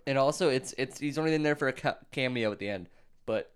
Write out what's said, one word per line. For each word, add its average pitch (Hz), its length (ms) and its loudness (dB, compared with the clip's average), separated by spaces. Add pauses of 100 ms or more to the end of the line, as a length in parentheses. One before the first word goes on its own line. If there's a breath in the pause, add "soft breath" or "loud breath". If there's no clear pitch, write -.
And 139 100 0
also, 143 320 2
it's, 135 280 0
it's, 131 220 -4
he's 143 180 -4
only 160 180 2
in 151 80 2
there 147 120 4
for 143 140 0
a 127 40 2
ca-, - 240 -2 (140)
cameo 127 400 0
at 101 80 -6
the 101 100 -4
end. 92 200 -6 (360 soft breath)
But, - 300 -2